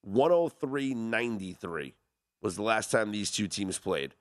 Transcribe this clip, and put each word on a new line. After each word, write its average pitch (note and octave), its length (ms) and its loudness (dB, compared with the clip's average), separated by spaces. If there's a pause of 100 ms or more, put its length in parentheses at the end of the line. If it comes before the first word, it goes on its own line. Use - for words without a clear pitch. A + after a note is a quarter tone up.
One B2 300 4
oh E3+ 180 4
three C3+ 460 -4
ninety-three G2+ 960 -4 (480)
was F#2+ 140 -2
the G#2 80 -4
last A2 260 2
time A2 220 2
these G#2 180 -2
two G#2 180 0
teams F#2 300 -4
played. D2+ 440 -4